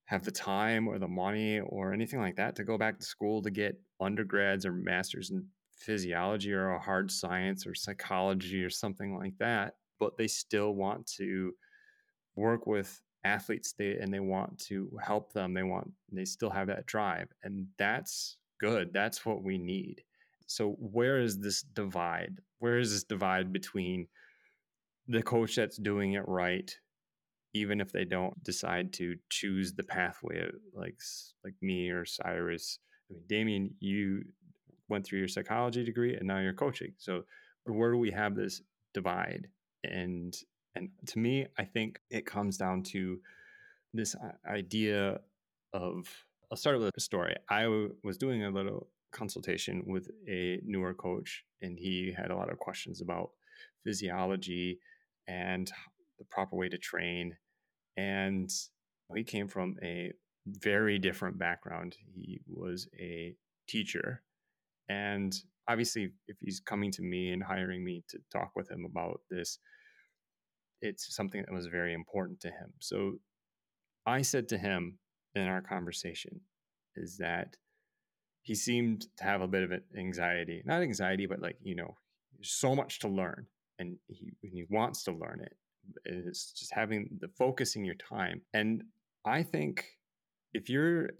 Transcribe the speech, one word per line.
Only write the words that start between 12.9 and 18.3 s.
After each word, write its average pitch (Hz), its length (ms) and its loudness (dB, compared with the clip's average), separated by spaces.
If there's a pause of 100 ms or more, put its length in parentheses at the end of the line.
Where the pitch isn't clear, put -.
athletes, 101 480 2
they, 101 240 0
and 98 160 -2
they 98 80 -2
want 95 380 0
to 98 440 -4
help 104 300 0
them. 92 220 0
They 92 80 2
want, 92 280 -2 (220)
they 95 140 -2
still 104 240 -2
have 98 160 0
that 98 200 -2
drive, 92 460 0 (100)
and 98 240 -4 (120)
that's - 580 0 (240)